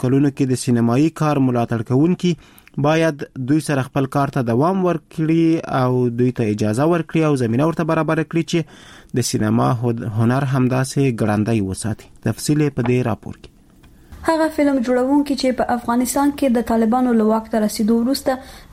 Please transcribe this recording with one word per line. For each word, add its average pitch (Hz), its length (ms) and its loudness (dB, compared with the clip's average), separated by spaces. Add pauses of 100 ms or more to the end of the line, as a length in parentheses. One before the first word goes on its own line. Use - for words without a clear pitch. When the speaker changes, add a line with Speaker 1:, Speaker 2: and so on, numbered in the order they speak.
Speaker 1:
کلونو 135 240 2
کې 139 200 -2
د 123 140 -2
سینمایي 120 560 2
کار 151 180 0 (120)
ملاتړ 117 320 -2 (100)
کوونکي 175 400 2 (540)
باید 160 380 0 (280)
دوی 156 160 4
سره 135 180 -2
خپل 135 200 -2 (100)
کار 139 180 -2
ته 139 160 -2
دوام 170 360 0
ورکړي 165 600 0 (320)
او 127 400 2
دوی 123 220 2
ته 113 160 0
اجازه 107 360 0
ورکړي 165 380 0
او 143 140 2
زمینه 117 260 0
ورته 165 220 -2
برابره 160 400 0
کړي 165 200 0
چې - 680 -6
د 117 100 -2
سینما 117 420 0
هد-، 117 320 -2 (160)
هنر 127 320 0
همداسې 131 680 0
ګړندی 107 480 0
وساتي. - 420 -8 (160)
تفصیل 147 340 0
یې 143 160 0
په 127 120 -2
دې 123 200 0
راپور - 300 -8
کې. - 100 -20 (800)
Speaker 2:
هغه 320 300 2
فلم 285 260 2
جوړونکي 262 560 2
چې 254 180 0
په 240 200 -2
افغانستان 269 580 0
کې 277 100 0 (120)
د 226 120 -4
طالبانو 233 480 2
له 214 140 2
واک 220 180 -4
ته 214 140 0
رسیدو 226 340 2
وروسته 262 400 -2 (340)